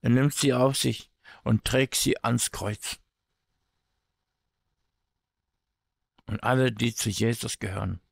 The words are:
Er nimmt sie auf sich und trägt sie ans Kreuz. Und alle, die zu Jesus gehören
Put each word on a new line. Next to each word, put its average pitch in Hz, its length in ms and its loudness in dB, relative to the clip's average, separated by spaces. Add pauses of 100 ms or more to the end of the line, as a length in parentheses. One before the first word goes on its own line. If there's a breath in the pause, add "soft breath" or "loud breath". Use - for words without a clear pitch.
Er 120 100 2
nimmt 135 220 4
sie 139 200 2
auf 131 240 2
sich - 340 -4 (320 loud breath)
und 113 220 2
trägt 131 300 2
sie - 280 0
ans 117 280 0
Kreuz. - 480 -8 (3250)
Und 107 160 -6
alle, 127 280 2
die 113 240 -2
zu - 140 -2
Jesus 113 500 -2
gehören 98 400 -6 (120)